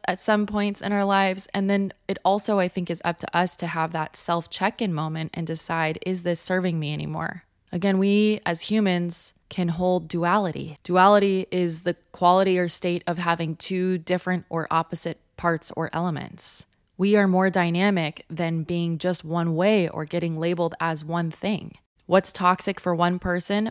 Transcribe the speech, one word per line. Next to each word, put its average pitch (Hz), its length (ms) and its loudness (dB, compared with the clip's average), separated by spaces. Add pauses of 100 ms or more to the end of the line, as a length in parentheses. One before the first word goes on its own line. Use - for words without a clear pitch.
at 185 140 -2
some 208 260 2
points 202 360 -2
in 202 100 -2
our 202 120 2
lives. 196 500 2
And 196 160 0
then 196 220 2 (140)
it 196 160 -4
also, 208 360 2
I 180 100 2
think, 180 220 -4
is 170 140 -6
up 170 160 -2
to - 160 -4
us 180 200 0
to 175 100 -6
have 165 260 -2
that 160 220 -4
self-check-in 185 800 -2
moment 160 400 -4
and 165 140 -6
decide, 160 580 -2
"Is 180 180 -4
this 175 180 -2
serving 185 380 0
me 151 140 -4
anymore?" 151 520 -6 (280)
Again, 190 260 2
we 208 460 4
as 170 180 -2
humans 180 680 0 (160)
can 180 200 -2
hold 175 380 0
duality. 165 800 0
Duality 190 640 6
is 175 320 0
the 175 120 0 (180)
quality 185 460 4
or 175 100 0
state 175 380 -2
of 170 120 -2
having 165 380 -2
two 185 420 -2
different 180 500 -2
or 165 220 -4
opposite 165 480 -4 (180)
parts 165 400 -2
or 165 160 -4
elements. - 760 -6 (300)
We 202 200 4
are 202 100 6
more 185 220 4
dynamic 175 800 0
than 165 360 -2
being 170 340 -2
just 180 260 -2
one 165 320 0
way 185 320 4
or - 160 -6
getting 165 340 -4
labeled 170 400 0
as 160 260 -2
one 165 260 -2
thing. - 480 -6 (320)
What's 185 220 4
toxic 185 480 0
for 180 120 0
one 175 280 0
person 202 500 -2